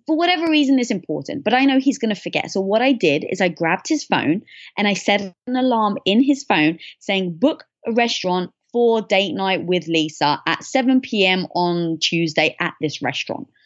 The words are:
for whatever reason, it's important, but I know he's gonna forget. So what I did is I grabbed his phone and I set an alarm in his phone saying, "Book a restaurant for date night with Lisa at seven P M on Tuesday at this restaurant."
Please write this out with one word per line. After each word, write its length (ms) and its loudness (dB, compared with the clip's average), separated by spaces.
for 80 0
whatever 340 0
reason, 300 4
it's 120 -2
important, 520 -6
but 100 0
I 120 4
know 120 4
he's 200 2
gonna 180 -2
forget. 360 -6
So 100 -2
what 200 0
I 120 4
did 360 2
is 120 -4
I 80 2
grabbed 400 -2
his 160 -2
phone 360 0
and 100 0
I 60 2
set 260 0
an 100 -2
alarm 480 0
in 180 4
his 220 0
phone 340 2
saying, 380 -4
"Book 280 0
a 60 -4
restaurant 580 0
for 300 2
date 320 0
night 320 -2
with 240 -2
Lisa 580 0
at 160 -2
seven 380 2
P 240 0
M 280 2
on 460 0
Tuesday 640 0
at 180 -4
this 220 -4
restaurant." 480 -6